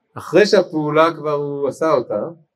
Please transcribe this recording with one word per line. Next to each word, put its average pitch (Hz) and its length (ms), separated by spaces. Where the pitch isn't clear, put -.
אחרי 165 320
שהפעולה 160 680
כבר 147 180
הוא 143 360
עשה 156 240
אותה, 120 360